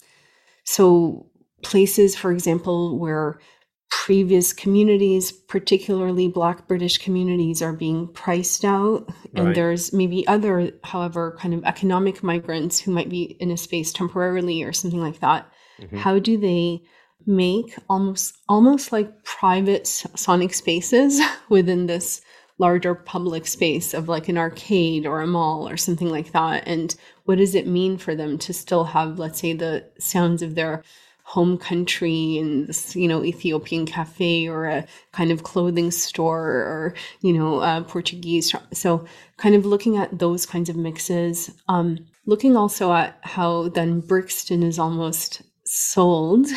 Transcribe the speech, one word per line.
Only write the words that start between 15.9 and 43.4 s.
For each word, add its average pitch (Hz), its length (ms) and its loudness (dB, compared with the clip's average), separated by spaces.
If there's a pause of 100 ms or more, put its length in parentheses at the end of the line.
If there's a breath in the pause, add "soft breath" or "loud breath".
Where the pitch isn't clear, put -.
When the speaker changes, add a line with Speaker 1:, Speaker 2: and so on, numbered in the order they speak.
Speaker 1:
How 190 220 2
do 226 180 0
they 175 460 0 (420 soft breath)
make 190 500 0 (140)
almost, 190 460 -2 (120)
almost 247 440 4
like 208 320 -4
private 190 580 2
s-, - 240 -6 (100)
sonic 180 380 0
spaces 254 680 2 (160)
<laughs> - 140 -10
within 180 380 4
this 170 340 -6 (380 soft breath)
larger 180 340 2
public 175 540 -6
space 170 460 -2
of, 160 160 -4
like, 160 200 -4
an 175 80 0
arcade 165 680 0
or 156 140 -2
a 160 60 -2
mall 156 400 -2
or 165 100 -10
something 175 320 -2
like 160 240 -6
that? 160 340 0
And 165 260 -2 (320 soft breath)
what 190 140 2
does 196 160 4
it 185 100 2
mean 185 320 0
for 175 160 -6
them 151 260 -4
to - 140 -8
still 170 300 0
have, 160 340 -2
let's 160 220 -8
say, 165 140 -2
the 160 320 -4 (120)
sounds 170 460 0
of 160 120 -6
their 160 280 -4 (400 soft breath)
home 180 360 0
country 165 800 -2
in 151 260 -2
this, - 300 -8
you 180 120 0
know, 160 160 0
Ethiopian 160 640 -4
cafe 165 640 -2
or 160 160 -6
a 151 180 -2 (300 loud breath)
kind 170 180 0
of 160 120 -2
clothing 175 480 0
store 165 560 -2
or, 156 480 -2 (260 loud breath)
you 185 100 2
know, 156 300 2
a 165 260 0
Portuguese 170 600 -4
shop? - 140 -4 (100)
So 170 320 0 (320 loud breath)
kind 208 180 4
of 202 100 6
looking 202 300 2
at 196 220 -4
those 175 300 0
kinds 170 220 -4
of 165 60 -6
mixes, 170 760 -4 (160)
um, 170 320 0 (260)
looking 226 320 4
also 208 360 2
at - 280 0
how 170 480 -2